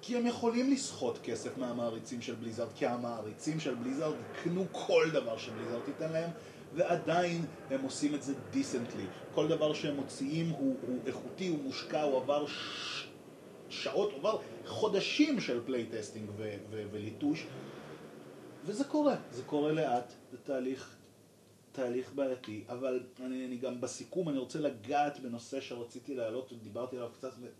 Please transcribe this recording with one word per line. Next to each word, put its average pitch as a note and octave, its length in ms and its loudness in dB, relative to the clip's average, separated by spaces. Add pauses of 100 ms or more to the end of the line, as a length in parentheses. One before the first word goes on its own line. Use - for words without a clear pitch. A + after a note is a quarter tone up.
כי A#3+ 120 -2
הם A#3+ 100 4
יכולים A#3+ 460 4
לסחוט - 500 2
כסף A#2 360 -2
מהמעריצים A#2+ 640 -2
של A#2+ 120 -2
בליזארד, A2+ 400 -4
כי D3 120 2
המעריצים A#2+ 720 -2
של C3 140 0
בליזארד C3+ 400 0 (260)
יקנו F3 320 2
כל E3 400 6
דבר A#2 260 2
שבליזארד A#2 460 -4
תיתן D#3+ 280 -2
להם, E3 180 0 (440)
ועדיין E3+ 720 4 (260)
הם C3+ 120 2
עושים C#3+ 320 2
את C#3 80 -2
זה C3+ 120 -2 (160)
דיסנטלי. A#2 540 0 (300)
כל D3+ 140 6
דבר D3+ 260 4
שהם D3 220 0
מוציאים D3+ 540 0
הוא, C3+ 260 2 (100)
הוא B2 200 0
איכותי, C3 420 -4
הוא D#3 100 2
מושקע, C#3+ 440 0
הוא C#3+ 140 4
עבר C#3+ 300 4
ש-, - 640 -6 (600)
שעות, - 420 2
הוא C3+ 80 -8
עבר G3 200 2 (280)
חודשים G#3+ 760 6
של B2 260 2
פלייטסטינג A2+ 680 -2
ו-, G#2+ 200 -4 (140)
ו-, G#2+ 200 -4
וליטוש, G#2+ 560 0 (1160)
וזה G#3+ 200 0
קורה, D4 320 6 (160)
זה B2+ 100 -6
קורה D3+ 300 2
לאט, C3+ 400 2 (200)
זה B2+ 120 -12
תהליך, C3 520 -2 (760)
תהליך B2+ 420 0
בעייתי, B2+ 540 0
אבל B2+ 320 0 (200)
אני, B2+ 260 -4
אני B2 100 -4
גם B2 240 -2
בסיכום, C3 480 -2
אני C#3 100 2
רוצה B2+ 220 -2
לגעת C#3+ 600 2
בנושא B2 400 -4
שרציתי B2 540 -8
להעלות, A#2+ 380 -2 (100)
דיברתי A#2 340 -6
עליו A#2+ 220 -6
קצת B2+ 140 -8 (260)